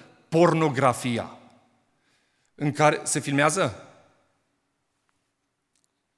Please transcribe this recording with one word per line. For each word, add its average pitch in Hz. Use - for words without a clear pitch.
pornografia, 135
în 147
care 151
se -
filmează? 143